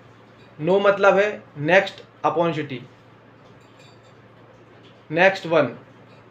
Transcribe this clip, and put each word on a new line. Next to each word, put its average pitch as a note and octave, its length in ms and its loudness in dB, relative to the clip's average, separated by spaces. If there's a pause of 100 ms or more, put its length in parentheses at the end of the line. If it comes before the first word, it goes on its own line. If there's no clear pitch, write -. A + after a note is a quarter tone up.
(640)
no G3 240 0
मतलब G3 320 4
है G#3 240 -2 (160)
next F3 440 0 (220)
अपॉर्चुनिटी, D3+ 580 -4 (2250)
Next F3+ 360 0
one, D#3 240 0 (600)